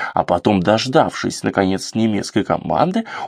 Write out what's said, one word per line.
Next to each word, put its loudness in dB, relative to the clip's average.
а 2
потом, 2
дождавшись, 0
наконец, 0
немецкой 0
команды, 0